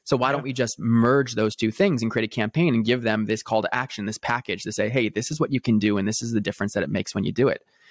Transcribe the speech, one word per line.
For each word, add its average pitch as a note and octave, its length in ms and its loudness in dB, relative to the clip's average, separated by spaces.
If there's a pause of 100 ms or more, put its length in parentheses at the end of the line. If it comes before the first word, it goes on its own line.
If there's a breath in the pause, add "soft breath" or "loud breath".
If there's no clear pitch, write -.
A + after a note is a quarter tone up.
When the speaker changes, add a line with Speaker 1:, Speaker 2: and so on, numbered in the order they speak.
Speaker 1:
So - 100 2
why B2+ 140 2
Speaker 2:
Yeah. C#3 80 0
Speaker 1:
don't C#3 60 -6
we C3 100 -6
just B2 260 -2
merge A#2+ 560 4
those A2 180 2
two A2 160 0
things D#3+ 320 2
and A2+ 80 0
create A2 140 0
a G#2+ 100 -6
campaign C3 400 2
and A2+ 120 2
give A#2+ 180 2
them G#2+ 220 0
this G#2+ 180 -2
call A2 180 0
to - 140 -2
action, B2 300 -6
this G#2+ 120 -6
package A#2 460 -4
to G#2+ 80 -6
say, G#2+ 160 0
"Hey, A#2 220 0
this A2 220 -4
is D#3 80 -6
what C#3 120 0
you C3 80 0
can A2 200 2
do. G#2 180 2
And F#2+ 100 0
this G#2+ 140 -2
is A#2 100 -6
the A2 100 0
difference G2+ 320 -4
that G2 100 0
it C#2+ 60 -4
makes F#2+ 240 -4
when G2 120 -2
you F#2+ 80 -2
do B2 160 2
it." - 140 -4 (280 soft breath)